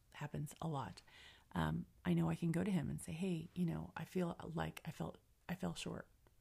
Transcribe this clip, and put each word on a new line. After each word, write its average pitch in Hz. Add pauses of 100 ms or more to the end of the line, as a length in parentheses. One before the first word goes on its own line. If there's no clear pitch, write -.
(140)
happens 147
a 160
lot, 139 (520)
um, 165 (180)
I 175
know 165
I 165
can 165
go 165
to 208
him 170
and 151
say, -
"Hey, 170
you 175
know, 160
I 165
feel 180 (200)
like 160
I 165
felt, - (280)
I 180
fell 175
short. - (340)